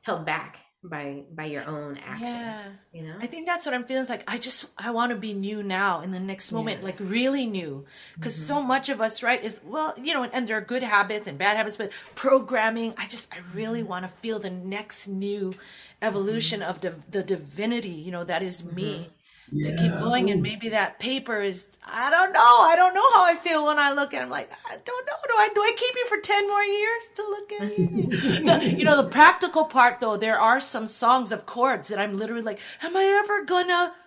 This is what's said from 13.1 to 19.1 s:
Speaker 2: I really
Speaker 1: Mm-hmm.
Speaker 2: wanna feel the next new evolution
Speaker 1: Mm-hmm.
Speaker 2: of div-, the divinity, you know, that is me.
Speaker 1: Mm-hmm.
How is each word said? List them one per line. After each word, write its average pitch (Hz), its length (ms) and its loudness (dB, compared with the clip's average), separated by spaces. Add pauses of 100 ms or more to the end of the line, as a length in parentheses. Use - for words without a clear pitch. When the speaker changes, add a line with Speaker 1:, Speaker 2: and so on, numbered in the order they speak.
Speaker 2:
I - 60 -14 (160)
really 220 260 -6
Speaker 1:
Mm-hmm. - 80 -8
Speaker 2:
wanna 180 200 -8
feel 220 300 -8
the 196 120 -8
next 190 580 -10
new 196 460 -4 (480)
evolution 214 580 -2
Speaker 1:
Mm-hmm. 165 100 -6
Speaker 2:
of 175 120 -8
div-, 165 280 -8
the 196 120 -2
divinity, 190 680 -4
you 170 240 -10
know, 175 120 -8
that 170 180 -2
is 175 200 -8
me. 175 460 -8
Speaker 1:
Mm-hmm. - 20 -20 (520)